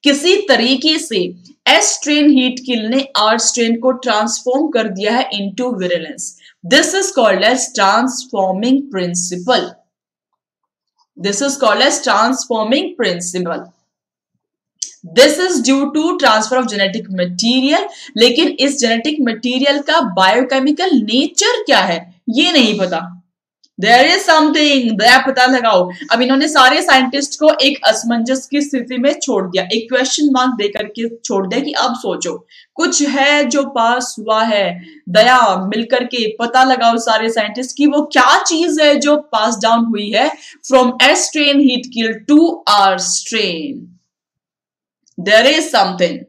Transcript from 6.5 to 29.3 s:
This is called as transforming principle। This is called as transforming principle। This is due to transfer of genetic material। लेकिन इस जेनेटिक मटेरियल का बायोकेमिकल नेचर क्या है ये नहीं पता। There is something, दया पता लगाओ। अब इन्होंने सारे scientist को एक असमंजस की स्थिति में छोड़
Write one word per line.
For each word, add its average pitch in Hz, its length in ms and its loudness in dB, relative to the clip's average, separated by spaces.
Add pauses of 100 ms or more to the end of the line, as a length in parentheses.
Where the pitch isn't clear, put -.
This 254 360 -2
is 370 160 -6
called 202 320 2
as 254 180 -2 (120)
transforming 214 1000 0 (140)
principle। 180 760 -4 (1500)
This 202 320 -4
is 269 160 -4
called 226 240 2
as - 180 -2
transforming 233 960 0
principle। 175 640 -4 (1500)
This 294 220 6
is 359 280 0
due 269 160 2 (100)
to 330 280 -2
transfer 233 400 2
of 220 100 -6
genetic 196 460 -4
material। 254 720 0 (260)
लेकिन 247 440 -2
इस 269 200 0
जेनेटिक 233 480 -2
मटेरियल 254 600 -2
का 320 100 2 (160)
बायोकेमिकल 262 840 0
नेचर 349 600 0
क्या 247 200 2
है 175 180 -2 (300)
ये 330 220 0
नहीं 220 260 2
पता। 180 280 -4 (720)
There 233 340 6
is 381 140 -2
something, 302 600 4 (120)
दया 247 280 4
पता 254 200 2
लगाओ। 226 420 2 (240)
अब 233 100 0
इन्होंने 269 260 2
सारे 285 340 4
scientist 262 580 0
को 302 120 6 (120)
एक 277 220 0
असमंजस 233 600 0
की 285 160 -2
स्थिति 254 360 -4
में 277 160 2
छोड़ 202 300 -2